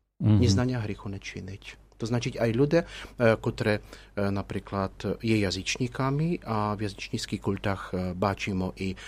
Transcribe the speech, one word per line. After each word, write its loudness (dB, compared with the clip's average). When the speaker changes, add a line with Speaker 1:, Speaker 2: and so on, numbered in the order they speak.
Speaker 1:
Мгм. 6
Speaker 2:
Незнання 4
гріху -6
не -8
чинить. -12
То -4
значить, -2
а 4
й 2
люди, 4
е, 8
котрі, 0
е, 0
наприклад, -4
є 4
язичниками, 0
а 0
в -6
язичницьких -6
культах, -2
е, -2
бачимо 0
і -4